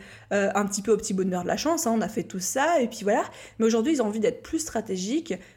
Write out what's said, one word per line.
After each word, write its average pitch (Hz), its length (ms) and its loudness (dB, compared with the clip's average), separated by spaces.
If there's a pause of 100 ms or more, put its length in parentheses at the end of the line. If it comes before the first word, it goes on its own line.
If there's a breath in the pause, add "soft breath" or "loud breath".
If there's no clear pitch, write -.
(320 loud breath)
euh, 202 220 2
un 202 140 2
petit 202 160 -4
peu 226 80 0
au 208 60 6
petit 214 180 -4
bonheur 185 260 0
de 180 60 -4
la - 100 0
chance, 320 300 0
hein, 226 100 2
on 214 40 2
a 180 60 -2
fait - 140 -4
tout 185 180 -10
ça, 294 420 2
et 233 60 2
puis - 140 -10
voilà. 214 220 2 (340 loud breath)
Mais 226 80 4
aujourd'hui, 226 280 4
ils 262 100 2
ont - 20 2
envie 208 140 -2
d'être 214 240 0
plus - 160 -2
stratégiques 214 720 -4 (240 loud breath)